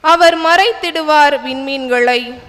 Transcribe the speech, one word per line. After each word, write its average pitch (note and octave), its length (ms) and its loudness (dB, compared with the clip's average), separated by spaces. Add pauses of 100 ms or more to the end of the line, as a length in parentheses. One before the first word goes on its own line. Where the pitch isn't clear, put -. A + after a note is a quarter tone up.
அவர் E4+ 360 4
மறைத்திடுவார் D#4+ 1080 0
விண்மீன்களை. B3+ 880 -2 (160)